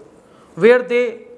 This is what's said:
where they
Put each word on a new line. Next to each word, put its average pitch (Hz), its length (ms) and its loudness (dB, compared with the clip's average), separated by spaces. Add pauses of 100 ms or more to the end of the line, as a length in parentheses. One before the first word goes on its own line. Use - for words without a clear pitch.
(560)
where 240 260 2
they 240 420 -6 (140)